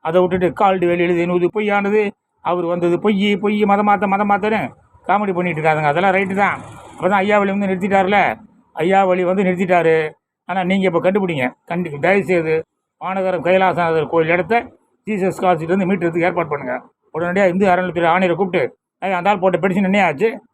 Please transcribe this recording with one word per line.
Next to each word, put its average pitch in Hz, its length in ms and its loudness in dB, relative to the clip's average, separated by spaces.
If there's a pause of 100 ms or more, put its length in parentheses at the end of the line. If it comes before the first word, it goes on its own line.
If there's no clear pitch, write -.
அதை 180 260 2
விட்டுட்டு 180 380 0
கால்டுவெல் 175 340 2
எழுதி 175 280 0
நூது 180 280 0
பொய்யானது, 202 560 0 (320)
அவர் 175 220 -2
வந்தது 170 360 0
பொய், 208 360 0
பொய், 208 280 0
மதம் 202 240 2
மாத்த, 202 180 2
மதம் 202 240 0
மாத்தன்னு 202 420 -2 (340)
காமெடி 196 280 0
பண்ணிட்டு 170 260 -2
இருக்காதுங்க. 156 220 2
அதெல்லாம் 170 300 2
ரைட்டு 190 220 0
தான். 185 240 0 (400)
அப்பதான் 190 260 0
ஐயாவளி 202 340 0
வந்து 202 80 -2
நிறுத்திட்டாருல, 190 720 0 (380)
ஐயாவளி 185 500 2
வந்து 185 180 0
நிறுத்திட்டாரு. 170 680 2 (340)
ஆனா 185 200 -4
நீங்க 190 220 0
இப்ப 170 240 0
கண்டுபிடிங்க. 180 420 -2 (160)
கண்டு-, 170 300 -6
தயவுசெய்து 165 680 0 (340)
மாநகரம் 185 460 -4
கைலாசநாதர் 170 640 2
கோயில் 165 200 0
இடத்த 185 500 -2 (280)
ஜீசஸ் 190 340 -4
கால்ஸ்கிட்ட 180 220 2
இருந்து 180 240 0
மீட்டெடுத்துக்கு 170 380 -2
ஏற்பாடு 175 240 -2
பண்ணுங்க. 131 420 -8 (220)
உடனடியா 180 360 0
இந்து 190 180 0
அறநிலையத்துறை 175 420 0
ஆணையரை 175 260 2
கூப்பிட்டு, 175 440 -4 (200)
"ஏய், 190 140 -6
அந்த 180 180 0
ஆள் 208 80 2
போட்ட 180 200 0
பெட்டிஷன் 190 240 0
என்ன 190 220 2
ஆச்சு? 165 220 0 (280)